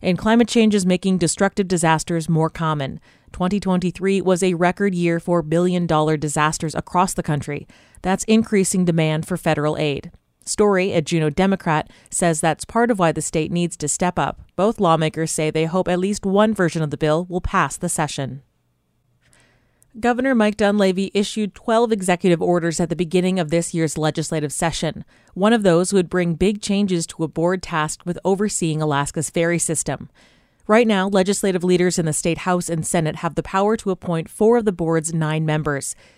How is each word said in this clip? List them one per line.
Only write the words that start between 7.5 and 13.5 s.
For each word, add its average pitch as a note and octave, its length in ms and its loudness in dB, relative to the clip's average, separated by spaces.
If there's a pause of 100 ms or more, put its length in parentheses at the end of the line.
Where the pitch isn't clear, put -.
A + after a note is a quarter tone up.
That's F#3 220 -2
increasing G3+ 600 2
demand D#3+ 420 0
for F3 120 -4
federal D3+ 400 0
aid. D3+ 320 -4 (340)
Story, G3+ 480 2
a F3 80 0
Juneau D#3 300 0
Democrat, F#3 580 0 (220)
says E3 320 0
that's D#3 240 -2
part A#3 240 2
of G#3 80 0
why E3 140 2
the D#3 100 -6
state - 280 -4